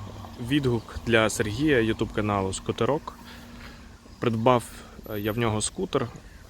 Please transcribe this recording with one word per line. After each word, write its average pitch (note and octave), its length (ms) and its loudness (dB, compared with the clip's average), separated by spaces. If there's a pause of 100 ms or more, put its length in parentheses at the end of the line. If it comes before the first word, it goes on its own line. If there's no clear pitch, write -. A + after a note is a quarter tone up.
(500)
Відгук B2+ 460 0 (100)
для A2+ 240 6
Сергія, A#2 520 2
YouTube A2 320 0
каналу G2+ 400 0
Скутерок. A#2+ 640 -2 (1000)
Придбав, A#2 440 4 (460)
е, G#2+ 100 -4
я G#2 120 -2
в A2 60 -2
нього G#2+ 240 2
скутер C#3+ 460 -2 (420)